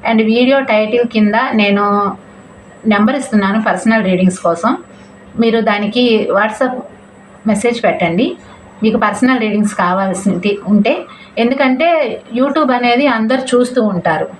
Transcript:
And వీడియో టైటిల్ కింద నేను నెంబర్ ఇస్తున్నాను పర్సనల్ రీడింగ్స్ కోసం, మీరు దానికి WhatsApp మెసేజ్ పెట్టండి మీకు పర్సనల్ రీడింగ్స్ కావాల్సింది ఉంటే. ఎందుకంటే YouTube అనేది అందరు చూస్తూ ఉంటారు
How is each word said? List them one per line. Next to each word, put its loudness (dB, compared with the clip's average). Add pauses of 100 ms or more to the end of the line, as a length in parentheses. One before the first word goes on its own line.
And 2
వీడియో 4
టైటిల్ 0
కింద 2 (160)
నేను 2 (1000)
నెంబర్ 2
ఇస్తున్నాను 0
పర్సనల్ 0
రీడింగ్స్ 0
కోసం, 0 (680)
మీరు 2
దానికి 0 (280)
WhatsApp 0 (720)
మెసేజ్ 0
పెట్టండి 0 (540)
మీకు 2
పర్సనల్ 0
రీడింగ్స్ -2
కావాల్సింది -2 (140)
ఉంటే. 2 (460)
ఎందుకంటే 2 (460)
YouTube 0
అనేది 0
అందరు 0
చూస్తూ 0
ఉంటారు -2 (120)